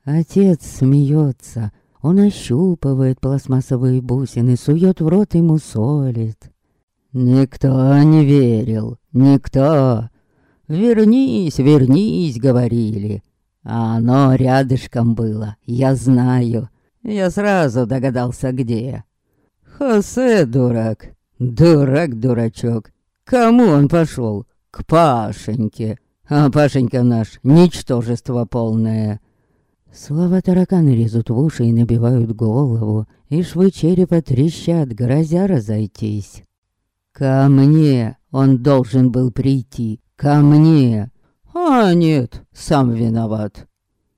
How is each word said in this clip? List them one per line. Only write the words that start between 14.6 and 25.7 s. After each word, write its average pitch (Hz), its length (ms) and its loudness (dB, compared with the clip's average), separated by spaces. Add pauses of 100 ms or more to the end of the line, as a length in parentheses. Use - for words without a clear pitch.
было, 107 500 -6
я 131 300 -2
знаю. 123 720 0 (340)
Я 202 280 -4
сразу 165 560 0
догадался, 127 680 -4
где. 117 520 -6 (580)
"Хосе 226 840 0
дурак. 117 640 -2 (280)
Дурак-дурачок. 123 1500 0 (320)
Кому 240 420 2
он 143 220 4
пошел? 127 580 -2 (240)
К - 160 -16
Пашеньке! 110 1120 -2 (300)